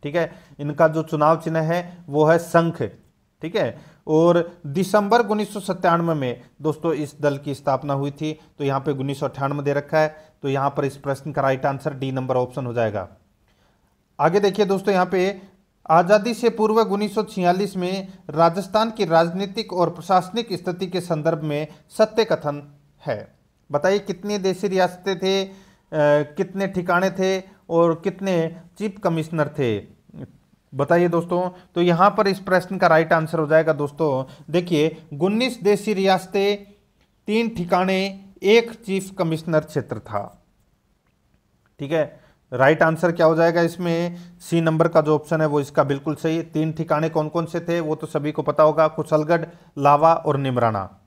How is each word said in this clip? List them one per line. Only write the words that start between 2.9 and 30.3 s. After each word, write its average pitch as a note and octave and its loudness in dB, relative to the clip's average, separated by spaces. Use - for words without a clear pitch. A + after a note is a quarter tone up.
ठीक E3+ -8
है, D3 -2
और E3+ 4
दिसंबर G3+ 2
उन्नीस G#3+ 0
सौ G#3 -8
सत्तानवे E3+ 0
में C3 -4
दोस्तों D#3 -2
इस D3+ -6
दल C#3+ 2
की C#3+ -8
स्थापना C#3 -2
हुई C#3 -2
थी, D3+ -8
तो D3 -6
यहाँ C#3 0
पे C#3 -4
उन्नीस C3+ -4
सौ D3 -4
अट्ठानवे C#3 -4
दे C#3+ 0
रखा C#3+ 0
है, D#3 0
तो C#3+ -4
यहाँ C#3 0
पर C#3+ -2
इस C#3 -4
प्रश्न C#3 -6
का C#3 -2
राइट C3+ 0
आंसर C#3 -4
डी C3+ -6
नंबर C3 -2
ऑप्शन B2+ -2
हो A#2+ -6
जाएगा। G#2+ -2
आगे E3 4
देखिए G3 2
दोस्तों, G3 0
यहाँ F3+ 2
पे F#3+ -2
आज़ादी G3+ 4
से A#3 0
पूर्व G#3+ 2
उन्नीस G3+ -2
सौ A3 0
छियालीस F#3 0
में F#3 -4
राजस्थान F3 0
की A3 -2
राजनीतिक F3+ 0
और F3 2
प्रशासनिक F#3 -2
स्थिति F3+ -6
के F3 -4
संदर्भ D#3+ -2
में D3+ -4
सत्य A3 2
कथन D3 -4
है। A2 -8
बताइए F#3 0
कितनी G3+ -8
देशी F#3 -4
रियासतें F#3 -2
थे, F#3+ 0
अ, F#3+ -10
कितने G3 -4
ठिकाने F#3 0
थे F#3 -2
और E3 2
कितने F3 -2
चीफ G3+ -8
कमिश्नर D#3+ -2
थे, A#2 -4